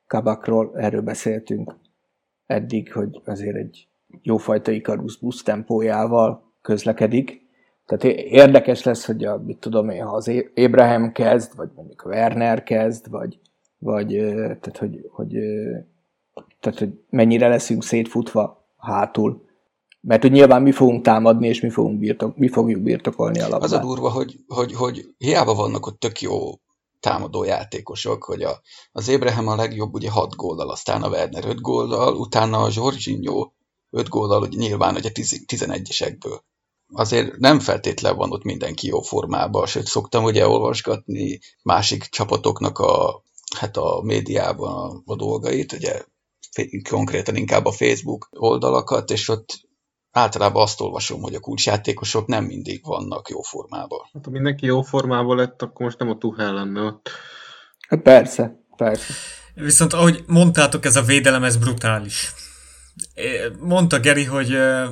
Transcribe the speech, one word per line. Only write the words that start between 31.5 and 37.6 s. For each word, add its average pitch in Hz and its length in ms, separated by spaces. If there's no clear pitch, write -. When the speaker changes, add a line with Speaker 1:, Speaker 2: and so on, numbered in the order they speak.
Speaker 2:
góllal, 123 540
utána 113 480
a 110 100
Jorginho 110 800
öt 117 180
góllal, 104 340
ugye, 92 140
nyilván, 104 380
ugye, 92 160
tiz, - 360
tizenegyesekből. - 960
Azért 113 440
nem 139 240